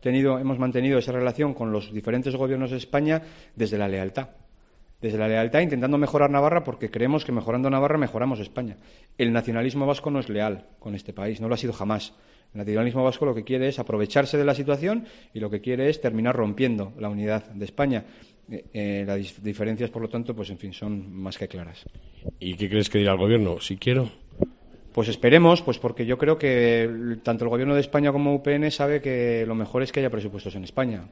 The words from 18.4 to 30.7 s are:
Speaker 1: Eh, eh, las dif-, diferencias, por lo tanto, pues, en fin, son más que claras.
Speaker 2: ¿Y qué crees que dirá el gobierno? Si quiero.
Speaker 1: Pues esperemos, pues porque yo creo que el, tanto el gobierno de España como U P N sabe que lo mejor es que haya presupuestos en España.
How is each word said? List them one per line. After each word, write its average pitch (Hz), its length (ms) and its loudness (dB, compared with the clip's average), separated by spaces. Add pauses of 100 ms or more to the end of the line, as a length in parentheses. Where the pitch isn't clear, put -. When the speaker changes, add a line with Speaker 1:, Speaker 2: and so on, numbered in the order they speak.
Speaker 1:
Eh, 107 240 -12
eh, 101 320 -2
las 98 140 -2
dif-, 98 220 -10
diferencias, 107 500 -4
por 117 100 -8
lo 113 60 -6
tanto, 117 260 -6
pues, 104 160 -8
en 95 80 -10
fin, 98 160 -12
son 101 400 -8
más 95 240 -10
que 98 120 -8
claras. 85 360 -14 (540)
Speaker 2:
¿Y 92 160 -6
qué 98 140 -2
crees 104 200 2
que 107 100 2
dirá 101 120 6
el 95 80 4
gobierno? 101 400 4
Si - 160 -8
quiero. 123 340 0 (840)
Speaker 1:
Pues 110 160 0
esperemos, 165 520 8
pues 127 160 -2
porque 120 280 -4
yo 123 120 0
creo 156 220 4
que 120 440 4
el, 117 380 -4
tanto 117 220 -2
el 117 60 0
gobierno 131 260 2
de 143 60 4
España 143 320 2
como 143 200 2
U 139 80 0
P 143 140 2
N 151 160 0
sabe 143 300 0
que 120 440 0
lo 113 100 -2
mejor 113 280 -2
es 131 80 -4
que - 80 -2
haya 135 100 2
presupuestos 101 460 -6
en 95 80 -10
España. 104 480 -4